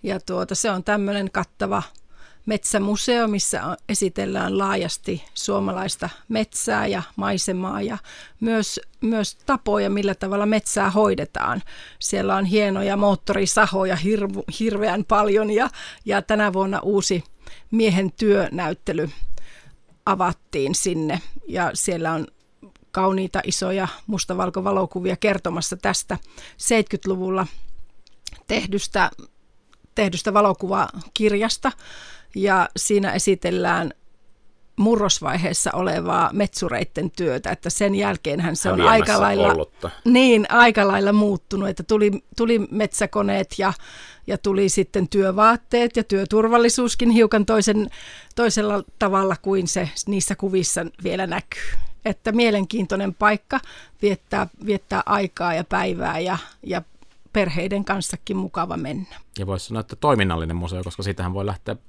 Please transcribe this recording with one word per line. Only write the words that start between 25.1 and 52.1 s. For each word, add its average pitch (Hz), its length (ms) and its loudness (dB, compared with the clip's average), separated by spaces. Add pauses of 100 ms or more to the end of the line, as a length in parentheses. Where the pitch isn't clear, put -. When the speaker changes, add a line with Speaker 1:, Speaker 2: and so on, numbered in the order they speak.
Speaker 1:
kertomassa 180 600 -2
tästä 190 420 -4 (380)
seitkytluvulla 190 880 0 (1000)
tehdystä, 196 640 0 (840)
tehdystä 196 400 0
valokuvakirjasta. 208 1400 0 (600)
Ja 190 420 4
siinä 196 360 2
esitellään 180 800 0 (840)
murrosvaiheessa 180 960 2
olevaa 175 600 0
metsureitten 170 760 -4
työtä, 151 400 -4
että - 200 -6
sen 202 240 0
jälkeenhän 170 600 -2
se 185 160 0
on 180 80 2
Speaker 2:
Häviämässä 220 320 6
Speaker 1:
aika 202 80 4
lailla 196 320 4
Speaker 2:
ollutta. - 380 -4 (140)
Speaker 1:
niin, 247 460 6
aika 226 380 6
lailla 202 240 2
muuttunut, 202 560 0
että 185 140 -6
tuli, 208 280 4 (260)
tuli 233 220 2 (120)
metsäkoneet 202 880 -2
ja, 190 140 2 (540)
ja - 120 -2
tuli 196 300 2
sitten 185 400 0
työvaatteet 214 880 2
ja 226 80 0
työturvallisuuskin 233 1040 4
hiukan 220 360 6
toisen, 214 440 2 (440)
toisella 208 480 0 (160)
tavalla 190 440 2
kuin 190 260 0
se 175 220 -2 (160)
niissä 196 280 0
kuvissa 185 520 -2 (160)
vielä 185 240 -4
näkyy. - 460 -4 (320)
Että 220 280 -2